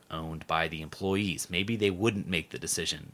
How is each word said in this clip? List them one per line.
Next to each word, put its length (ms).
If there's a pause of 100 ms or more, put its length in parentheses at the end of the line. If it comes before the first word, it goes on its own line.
(120)
owned 340
by 220
the 140
employees. 680
Maybe 260
they 140
wouldn't 380
make 240
the 80
decision 540